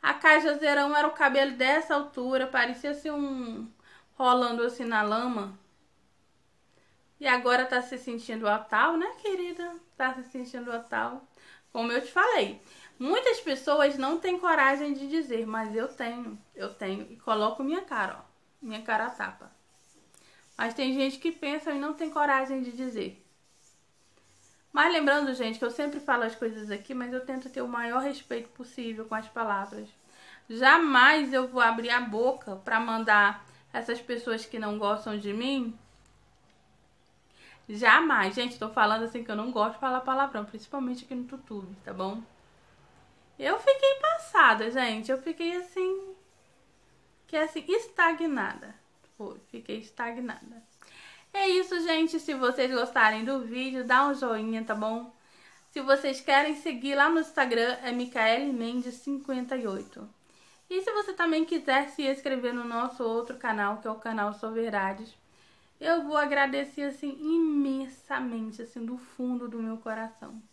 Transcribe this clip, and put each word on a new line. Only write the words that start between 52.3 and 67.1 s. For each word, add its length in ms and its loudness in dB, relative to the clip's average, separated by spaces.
vocês 400 2
gostarem 500 4
do 180 -2
vídeo, 440 -6
dá 220 6
um 80 2
joinha, 500 -2
tá 100 -2
bom? 400 -6
Se 120 -8
vocês 400 2
querem 340 4
seguir 380 -4
lá 160 6
no 100 4
Instagram, 600 0
é 100 -4
Micaele 580 0
Mendes 440 -4
cinquenta 640 -6
e 80 -6
oito. 420 -10
E 100 -2
se 100 -4
você 220 -2
também 320 2
quiser 460 0
se 120 -8
inscrever 520 -2
no 100 -6
nosso 400 -4
outro 320 -4
canal, 400 -2
que 100 -10
é 40 -4
o 60 -6
canal 360 -4
Sou 200 -8
Verdades, 640 -4
eu 240 2
vou 120 -2
agradecer, 640 0
assim, 380 -6